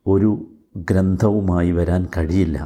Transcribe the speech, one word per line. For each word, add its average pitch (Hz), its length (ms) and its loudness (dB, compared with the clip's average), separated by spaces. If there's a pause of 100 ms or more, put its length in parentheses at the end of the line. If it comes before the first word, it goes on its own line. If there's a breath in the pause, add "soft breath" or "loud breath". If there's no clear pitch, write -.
ഒരു 98 240 2 (460)
ഗ്രന്ഥവുമായി 95 920 0
വരാൻ 87 360 0
കഴിയില്ല. 82 600 -2